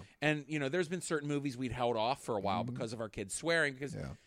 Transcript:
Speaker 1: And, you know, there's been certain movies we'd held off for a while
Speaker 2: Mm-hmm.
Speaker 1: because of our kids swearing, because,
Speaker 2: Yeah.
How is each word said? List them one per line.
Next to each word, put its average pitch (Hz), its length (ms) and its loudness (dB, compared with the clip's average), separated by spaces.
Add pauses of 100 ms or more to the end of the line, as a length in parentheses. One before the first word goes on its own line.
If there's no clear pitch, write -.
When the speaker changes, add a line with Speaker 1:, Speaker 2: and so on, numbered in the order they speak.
(200)
Speaker 1:
And, 151 280 2
you 151 100 -2
know, 139 100 0
there's 165 200 0
been 175 140 -4
certain 147 260 -2
movies 143 280 0
we'd 127 160 -2
held 120 240 2
off 117 280 2
for 117 120 0
a 101 40 2
while 95 240 2
Speaker 2:
Mm-hmm. 123 100 -2
Speaker 1:
because 120 180 -4
of 113 80 -6
our 110 80 -4
kids 101 260 -6
swearing, 156 400 2
because, 135 200 -6
Speaker 2:
Yeah. 143 120 -6 (200)